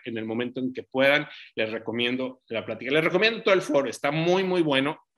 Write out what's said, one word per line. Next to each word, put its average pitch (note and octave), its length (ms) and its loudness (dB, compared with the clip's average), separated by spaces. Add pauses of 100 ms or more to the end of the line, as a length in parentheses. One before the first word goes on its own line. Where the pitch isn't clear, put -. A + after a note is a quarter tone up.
en A2+ 120 -6
el A2 80 -6
momento A#2+ 340 -4
en B2+ 140 -4
que A2+ 100 -8
puedan. C#3 440 2 (280)
Les A2 160 -2
recomiendo A#2+ 800 -4
la G#2+ 160 -4
plática. A#2 260 -8
Les D#3 120 4
recomiendo G3+ 380 2
todo G3 140 4
el F#3 80 2
foro. C3+ 260 0
Está C#3+ 220 -4
muy, F3 320 2
muy F3+ 180 2
bueno, C#3+ 380 0 (180)